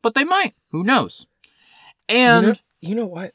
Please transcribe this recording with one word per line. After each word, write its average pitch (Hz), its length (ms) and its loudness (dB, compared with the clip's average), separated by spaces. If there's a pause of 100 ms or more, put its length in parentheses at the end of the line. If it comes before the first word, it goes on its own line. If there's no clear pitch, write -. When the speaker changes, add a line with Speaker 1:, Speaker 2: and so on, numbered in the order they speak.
Speaker 1:
but 226 140 -2
they 269 100 0
might. 370 300 -2 (160)
Who 180 120 -6
knows? 196 440 -2 (800)
And 233 380 4
Speaker 2:
You 220 60 4
know, 208 60 -4 (220)
you 175 140 -6
know 226 120 -4
what? 180 280 -10